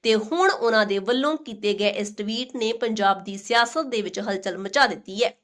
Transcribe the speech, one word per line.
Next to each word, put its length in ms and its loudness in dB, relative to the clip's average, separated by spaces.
ਤੇ 120 4
ਹੁਣ 360 2
ਉਹਨਾਂ 340 2
ਦੇ 140 0
ਵੱਲੋਂ 380 0
ਕੀਤੇ 360 -2
ਗਏ 180 2
ਇਸ 260 -6
ਟਵੀਟ 380 -6
ਨੇ 180 -2
ਪੰਜਾਬ 500 0
ਦੀ 140 -10
ਸਿਆਸਤ 480 2
ਦੇ 160 -2
ਵਿੱਚ 180 -6
ਹਲਚਲ 380 -4
ਮਚਾ 300 2
ਦਿੱਤੀ 360 -4
ਹੈ 100 0